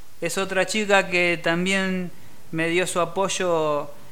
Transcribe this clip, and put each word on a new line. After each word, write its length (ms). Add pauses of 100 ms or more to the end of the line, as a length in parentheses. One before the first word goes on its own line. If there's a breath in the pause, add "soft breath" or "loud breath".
(200)
es 180
otra 280
chica 420
que 340
también 720 (400 loud breath)
me 160
dio 180
su 140
apoyo, 920 (220 loud breath)